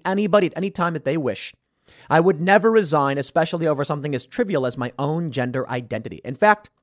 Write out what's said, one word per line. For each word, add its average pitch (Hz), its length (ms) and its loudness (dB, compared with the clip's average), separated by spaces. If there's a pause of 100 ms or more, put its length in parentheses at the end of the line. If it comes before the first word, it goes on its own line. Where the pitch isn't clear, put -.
anybody 196 420 2
at - 80 -10
any 190 140 -4
time 175 240 -2
that 151 100 -8
they 143 140 0
wish. 123 360 -6 (560)
I 156 120 6
would 170 180 2
never 196 320 4
resign, 147 460 2
especially 165 500 0
over 143 160 0
something 147 320 -4
as 120 100 -6
trivial 190 400 -2
as 123 120 -4
my 123 200 -6
own 156 340 -2
gender 123 380 -4
identity. 113 540 -8
In 127 120 -8
fact, 208 340 2 (140)